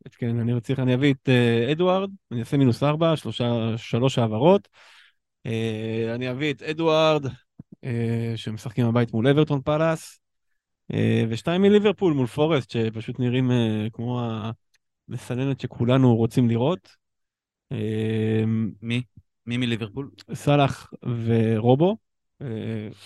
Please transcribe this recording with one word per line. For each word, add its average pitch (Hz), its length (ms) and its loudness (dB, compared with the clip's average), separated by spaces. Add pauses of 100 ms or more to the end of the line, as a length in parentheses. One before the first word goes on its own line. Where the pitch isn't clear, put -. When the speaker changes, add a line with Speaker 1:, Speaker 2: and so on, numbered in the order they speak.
Speaker 1:
את, - 80 -20
כן, 117 240 -2
אני 117 140 0
אוציא, 123 260 -2
אני 127 160 2
אביא 135 200 4
את, - 140 -4
אה, 120 440 4
אדוארד, 185 380 0 (220)
אני 120 80 -4
אעשה 123 160 -4
מינוס 135 260 4
ארבע, 156 340 2
שלושה, 113 600 -4
שלוש 123 420 -2
העברות. 123 500 2 (800)
אה, 113 680 -4
אני 127 160 -6
אביא 139 220 -4
את 117 100 -14
אדוארד, 156 640 2 (580)
אה, 117 520 -2
שמשחקים 113 500 -4
בבית 117 260 2
מול 117 160 2
אברטון 147 340 2
פאלאס, 160 600 -2 (720)
אה, 113 360 2
ושתיים 165 340 -2
מליברפול 202 500 4
מול 131 140 0
פורסט, 151 440 0
שפשוט 113 480 -4
נראים, 127 320 0
אה, 110 420 0
כמו 120 380 -6 (800)
המסננת 131 520 -6
שכולנו 123 560 4
רוצים 117 320 2
לראות. 120 400 -2 (840)
אה, 110 720 -2 (380)
Speaker 2:
מי? 120 200 -4 (440)
מי 120 100 -4
מליברפול? 117 540 -4 (240)
Speaker 1:
סאלח - 580 0 (320)
ורובו, 117 720 2 (460)
אה, 110 460 -8 (180)